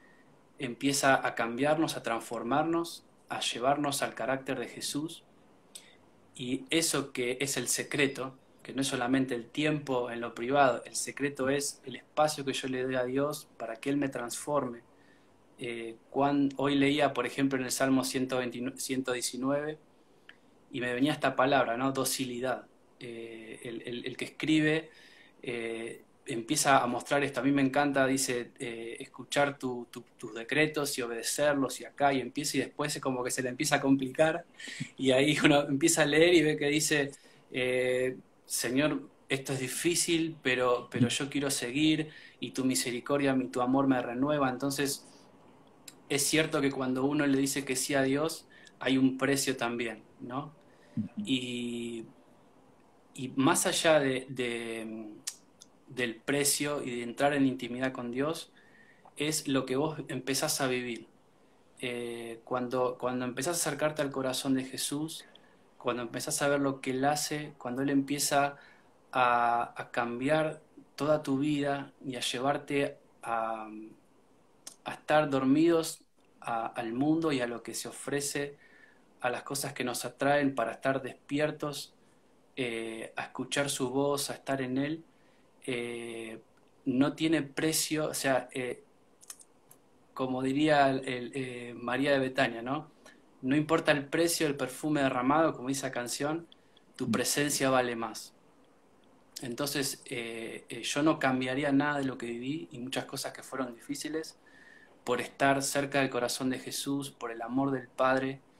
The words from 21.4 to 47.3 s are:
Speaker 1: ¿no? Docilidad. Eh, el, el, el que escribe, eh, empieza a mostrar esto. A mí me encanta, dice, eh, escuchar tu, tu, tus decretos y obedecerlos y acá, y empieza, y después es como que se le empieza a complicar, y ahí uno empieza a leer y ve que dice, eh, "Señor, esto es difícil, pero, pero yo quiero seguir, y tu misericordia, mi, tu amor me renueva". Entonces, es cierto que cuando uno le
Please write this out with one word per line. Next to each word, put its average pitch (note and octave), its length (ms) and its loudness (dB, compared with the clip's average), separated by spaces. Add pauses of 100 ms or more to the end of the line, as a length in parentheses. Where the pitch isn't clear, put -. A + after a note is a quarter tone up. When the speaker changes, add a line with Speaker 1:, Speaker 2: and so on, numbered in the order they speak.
Speaker 1:
¿no? C3+ 160 0
Docilidad. B2+ 760 -4 (320)
Eh, A2+ 640 -14
el, A#2 220 -10
el, A#2+ 200 -8
el B2 100 -8
que A#2+ 100 -6
escribe, D#3 640 2 (520)
eh, A#2 640 -8 (200)
empieza C3+ 560 2
a B2 40 0
mostrar B2 380 0
esto. C3+ 160 -2
A - 20 0
mí C#3 100 4
me C#3 100 4
encanta, C#3 440 4
dice, B2+ 520 0
eh, A#2 420 -8
escuchar C#3 580 -2
tu, A#2+ 320 -6
tu, A#2+ 120 -12 (160)
tus A2 160 -12
decretos C#3+ 640 0
y B2 40 -2
obedecerlos C3 800 0
y A#2+ 40 -10
acá, C#3+ 280 2
y C3+ 80 2
empieza, C#3+ 380 -4
y - 20 4
después D3 360 -4
es C#3+ 60 -8
como B2+ 220 -2
que B2 60 -2
se C3 120 -2
le B2+ 80 -2
empieza D3 260 0
a C3+ 40 0
complicar, C3+ 640 2 (500)
y C3 160 2
ahí D3 320 6
uno D3 240 8
empieza D#3 340 4
a D3 40 6
leer D#3+ 280 8
y D#3+ 80 8
ve D3+ 140 4
que D3 120 0
dice, D3 440 2 (380)
eh, B2+ 680 0 (260)
"Señor, C3+ 680 0 (180)
esto C3+ 240 -2
es C3 80 -2
difícil, E3 800 0
pero, B2 480 2
pero B2 180 4
yo C#3 220 -2
quiero C#3 200 0
seguir, D3+ 600 2 (300)
y A#2+ 120 -6
tu C3 120 -2
misericordia, C3 680 2
mi, B2+ 140 0
tu B2 140 -2
amor C3+ 240 4
me C3 160 4
renueva". C3 480 0
Entonces, C3+ 580 -2 (1000)
es C#3 180 0
cierto D#3 340 2
que C3+ 120 4
cuando B2+ 320 0
uno D3 220 2
le C3+ 120 4